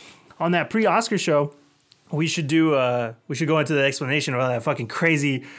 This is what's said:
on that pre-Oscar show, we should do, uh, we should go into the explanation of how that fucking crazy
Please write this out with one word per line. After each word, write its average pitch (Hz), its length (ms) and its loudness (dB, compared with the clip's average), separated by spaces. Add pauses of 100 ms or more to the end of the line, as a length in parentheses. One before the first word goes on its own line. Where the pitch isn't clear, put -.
(380)
on 170 140 0
that 170 160 0
pre-Oscar 214 500 0
show, 147 360 0 (580)
we 160 140 0
should 156 200 -4
do, 160 280 4
uh, 123 400 0 (120)
we 131 100 -6
should 147 120 -2
go 156 100 2
into 151 140 0
the 139 120 2
explanation 139 500 -2
of 123 80 0
how 127 60 0
that 120 160 -2
fucking 127 240 -4
crazy 143 560 0 (140)